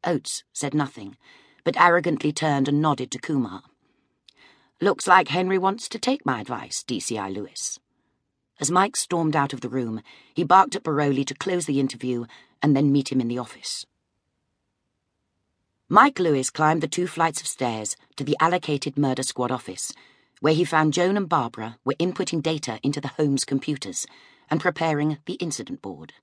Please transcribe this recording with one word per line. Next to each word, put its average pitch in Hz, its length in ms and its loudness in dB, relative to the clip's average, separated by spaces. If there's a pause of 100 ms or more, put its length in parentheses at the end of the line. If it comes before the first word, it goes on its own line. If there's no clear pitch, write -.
Oates - 380 -4 (100)
said 139 200 -6
nothing, 117 440 -4 (480)
but 175 100 0
arrogantly 170 560 6
turned 147 380 2
and 147 120 4
nodded 131 300 0
to - 80 -10
Kumar. 113 440 -4 (1160)
"Looks - 280 0
like 185 220 6
Henry 185 280 0
wants 190 320 0
to 226 100 -8
take - 260 -2
my 123 140 -2
advice, 104 440 -8
D 110 160 -6
C - 180 -6
I 98 120 -6
Lewis." - 500 -10 (800)
As 143 100 -2
Mike 185 260 2
stormed 160 400 -2
out 139 160 2
of 123 100 -8
the 123 80 -6
room, 117 340 -4 (280)
he - 120 -2
barked 185 320 4
at - 80 -6
Baroli 143 420 0
to - 80 -10
close 180 320 -4
the 139 140 0
interview 127 480 -4 (340)
and 147 140 4
then 143 160 4
meet 139 200 2
him 131 80 0
in 117 80 0
the 120 120 -4
office. - 460 -12 (2000)
Mike 247 300 6
Lewis 147 320 2
climbed 156 300 2
the 165 60 -2
two 156 200 -4
flights 165 340 -2
of - 60 -10
stairs 113 500 -4 (180)
to 143 80 -6
the 147 160 0
allocated 160 560 0
murder 131 280 0
squad 123 280 -4
office, - 400 -8 (480)
where 156 140 2
he 165 100 2
found 156 300 2
Joan 185 240 2
and 190 100 -2
Barbara 117 560 -4
were 135 160 -2
inputting 170 440 -2
data 147 400 -4
into 147 180 -2
the - 180 -8
home's 139 240 2
computers 135 640 -6 (440)
and 156 120 -2
preparing 156 640 0
the 180 100 -6
incident - 460 -8
board. 78 420 -14